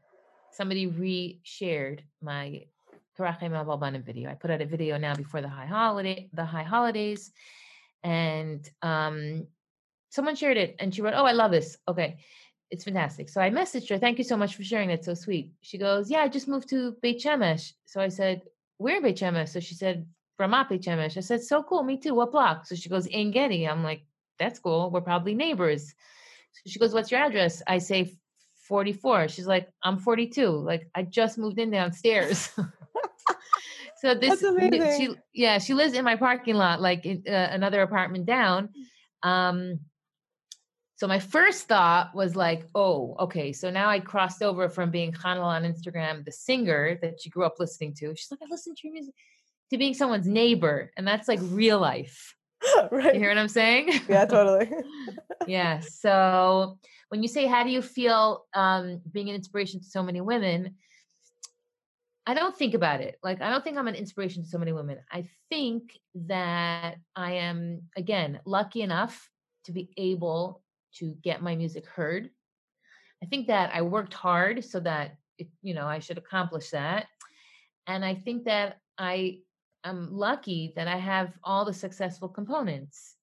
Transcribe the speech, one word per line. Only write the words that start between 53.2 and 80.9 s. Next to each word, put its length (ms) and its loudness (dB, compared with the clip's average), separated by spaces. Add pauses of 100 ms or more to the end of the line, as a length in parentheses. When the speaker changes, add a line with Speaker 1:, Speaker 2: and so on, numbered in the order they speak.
Speaker 1:
what 80 2
I'm 100 4
saying? 440 4 (180)
Speaker 2:
Yeah, 160 6
totally. 460 6 (400)
Speaker 1:
<laughs> 360 -10
Yeah. 320 0
So 960 4 (320)
when 120 -4
you 80 0
say, 160 0
"How 180 4
do 60 -2
you 120 2
feel, 720 2
um, 480 2 (100)
being 180 -4
an 60 -6
inspiration 460 -6
to 40 -18
so 160 -6
many 200 -4
women?" 540 -2 (1500)
I 80 0
don't 240 0
think 160 0
about 260 2
it. 240 -8
Like, 180 -4
I 80 -2
don't 140 0
think 140 -6
I'm 100 -2
an 80 -4
inspiration 480 -8
to 60 -14
so 80 -6
many 160 -2
women. 240 -8 (120)
I 200 -10 (200)
think 480 -4 (300)
that 720 -2 (180)
I 180 -6
am, 500 -4 (120)
again, 480 -2
lucky 380 -2
enough 480 -4 (340)
to 80 -14
be 240 -8
able 640 -2 (340)
to 260 -8
get 200 -4
my 140 -4
music 300 -6
heard. 440 -6 (920)
I 40 -10
think 200 -4
that 260 2
I 80 -2
worked 320 -2
hard 500 0
so 180 -8
that, 360 -4 (200)
it, 100 -14 (140)
you 120 -8
know, 140 -6
I 120 -6
should 180 -12
accomplish 540 -6
that. 360 -4 (800)
And 160 -6
I 120 -2
think 300 -8
that 360 0 (160)
I 420 -4 (440)
am 280 -8
lucky 640 -4
that 120 -4
I 100 -2